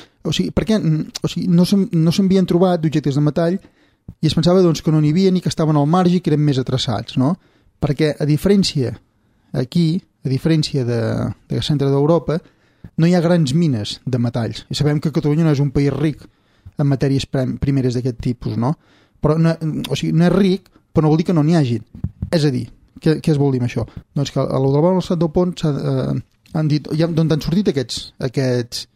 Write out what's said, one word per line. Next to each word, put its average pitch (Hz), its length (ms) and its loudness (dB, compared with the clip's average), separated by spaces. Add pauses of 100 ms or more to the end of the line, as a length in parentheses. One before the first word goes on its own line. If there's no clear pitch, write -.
(220)
O 160 100 -4
sigui, - 200 -2
per - 160 -2
què? 220 100 2
Mm, 156 300 0 (160)
o - 80 0
sigui, 175 160 -4
no 175 160 6
se'n, 196 280 2
no 165 200 2
s'havien 190 340 2
trobat 175 360 2
d'objectes 147 340 0
de 147 80 2
metall 170 320 0
i - 720 -10
es - 80 0
pensava, 175 240 4
doncs, 170 240 2
que 160 80 0
no 156 80 2
n'hi 151 100 2
havia 185 220 2
ni 180 80 0
que - 80 -4
estaven 156 280 0
al 143 120 2
marge 180 280 2
i 175 40 0
que 165 140 -2
eren 147 100 2
més 139 160 2
atreçats, 120 560 -4
no? 139 180 2 (460)
Perquè, 151 400 0
a 151 80 -2
diferència, 151 640 0 (600)
aquí, 160 500 -2 (220)
a 139 40 -4
diferència 147 560 0
de, 117 160 -2 (480)
del 123 160 -4
centre 139 240 0
d'Europa, 147 500 0 (600)
no 160 80 4
hi 175 80 4
ha 180 100 4
grans 165 300 2
mines 143 500 -2
de 127 140 -2
metalls. 117 500 -4
I - 80 -8
sabem 147 240 0
que 151 140 -4
Catalunya 151 300 0
no 156 100 4
és 135 60 0
un 143 120 0
país 143 220 0
ric 143 300 -4 (540)
en 147 80 2
matèries 139 400 0
prem-, 127 320 -4
primeres 131 360 0
d'aquest 123 280 -4
tipus, 120 340 -4
no? 120 160 0 (500)
Però 151 160 2
no, 165 160 2 (360)
o 139 80 -4
sigui, 160 160 -2
no 165 120 4
és 180 80 4
ric, 190 340 2 (240)
però 156 140 2
no 151 60 4
vol 160 80 2
dir - 80 -2
que 190 60 0
no 151 80 2
n'hi 160 160 2
hagi. 120 200 0 (560)
És 151 120 2
a 147 80 2
dir, 120 120 -4 (340)
què, 156 220 2
què 165 100 2
es 143 60 2
vol 143 160 2
dir 127 80 0
amb 123 60 -2
això? 117 160 -4 (300)
Doncs 143 200 -2
que 139 80 0
a - 200 -2
lo 135 100 2
del 143 100 2
Banc 180 160 2
del 170 60 -2
Estat 175 180 -2
del 160 120 -2
Pont 180 240 0
s'ha, 156 160 -2
eh, 139 400 -2 (440)
han 156 120 0
dit, 147 160 -2 (120)
ja, 165 80 2
d'on 160 280 0
han 151 100 -2
sortit 196 260 0
aquests, - 420 -6 (120)
aquests, 123 720 -4